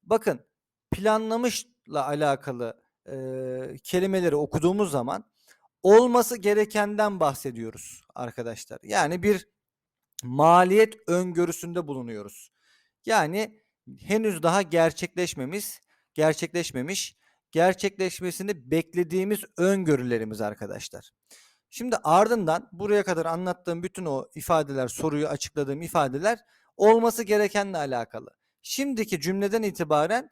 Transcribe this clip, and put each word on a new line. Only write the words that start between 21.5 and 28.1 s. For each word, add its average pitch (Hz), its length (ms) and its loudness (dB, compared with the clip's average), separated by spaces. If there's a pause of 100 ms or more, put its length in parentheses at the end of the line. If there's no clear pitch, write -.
Şimdi 240 260 -4
ardından 180 760 2
buraya 202 320 0
kadar 165 220 -2
anlattığım 175 560 -4
bütün 185 220 -10
o 139 300 -4
ifadeler, 143 540 0
soruyu 147 400 -2
açıkladığım 143 540 -6
ifadeler 165 560 0 (380)
olması 226 460 6
gerekenle 202 560 0
alakalı. 123 520 -6 (340)